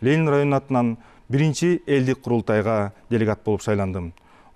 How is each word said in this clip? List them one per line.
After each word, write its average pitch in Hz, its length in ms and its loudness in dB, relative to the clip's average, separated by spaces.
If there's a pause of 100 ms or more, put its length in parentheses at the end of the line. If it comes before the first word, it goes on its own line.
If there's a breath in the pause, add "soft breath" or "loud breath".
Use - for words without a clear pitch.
Ленин 156 280 2
районунун 143 260 2
атынан 123 420 0 (320 loud breath)
биринчи 160 580 0
элдик 131 340 0
курултайга 107 720 0 (160)
делегат 107 360 -2
болуп 104 180 -2
шайландым. 95 500 -4 (440 soft breath)